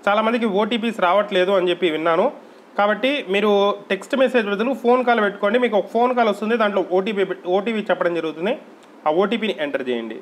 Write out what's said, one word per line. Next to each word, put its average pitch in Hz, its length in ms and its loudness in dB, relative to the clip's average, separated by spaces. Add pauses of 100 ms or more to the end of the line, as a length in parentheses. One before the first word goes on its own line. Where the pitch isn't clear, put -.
చాలామందికి 220 380 2
ఓటీపీస్ 214 540 -2
రావట్లేదు 190 520 2
అని 180 180 2
చెప్పి 175 200 0
విన్నాను. 165 420 0 (460)
కాబట్టి 214 520 0
మీరు 202 460 2 (140)
టెక్స్ట్ 196 280 -4
మెసేజ్ 247 300 2
బదులు 214 260 -2
ఫోన్ 247 320 2
కాల్ 233 160 2
పెట్టుకోండి. 202 380 0
మీకు 220 180 0
ఒక 185 100 0
ఫోన్ 240 280 0
కాల్ 233 140 2
వస్తుంది, 214 280 -2
దాంట్లో 202 340 0
ఓటీపీ 196 320 0
పె-, 175 240 -6
ఓటీపీ 202 320 0
చెప్పడం 175 360 0
జరుగుతుంది. 160 420 -4 (500)
ఆ 156 40 0
ఓటీపీని 202 480 0
ఎంటర్ 139 300 -4
చేయండి. 113 320 -6